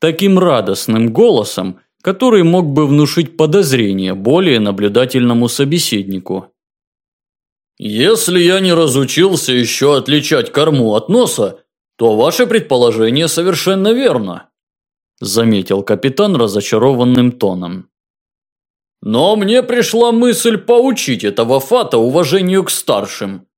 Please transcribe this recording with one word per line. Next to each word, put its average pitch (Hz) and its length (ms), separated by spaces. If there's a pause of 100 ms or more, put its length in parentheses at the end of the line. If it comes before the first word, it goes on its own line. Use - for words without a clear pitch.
таким 180 380
радостным 113 760
голосом, 110 680 (220)
который 196 400
мог 170 240
бы 143 200
внушить 143 500
подозрение 127 760
более 127 460
наблюдательному 117 880
собеседнику. 98 1040 (1300)
«Если 175 600
я 180 220
не 185 120
разучился 156 800
еще 123 400
отличать 139 600
корму 139 420
от 107 140
носа, 175 520 (360)
то 113 200
ваше 160 300
предположение 120 800
совершенно 190 680
верно», 127 560 (720)
заметил 101 640
капитан 135 540
разочарованным 120 960
тоном. 92 560 (1120)
«Но 139 320
мне 214 280
пришла 233 500
мысль 233 440
поучить 233 680
этого 117 340
фата 220 400
уважению 175 640
к - 80
старшим. 101 760 (120)